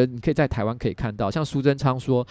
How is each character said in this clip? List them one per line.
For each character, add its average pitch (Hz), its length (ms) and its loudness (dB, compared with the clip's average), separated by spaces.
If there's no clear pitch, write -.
得 127 60 0
你 120 80 -10
可 160 120 0
以 147 40 0
在 143 140 2
台 104 160 -4
湾 117 140 -2
可 120 100 -2
以 87 60 -2
看 110 200 -4
到， 104 160 -2
像 156 140 -2
苏 143 160 -4
贞 139 160 4
昌 131 240 0
说， 123 300 2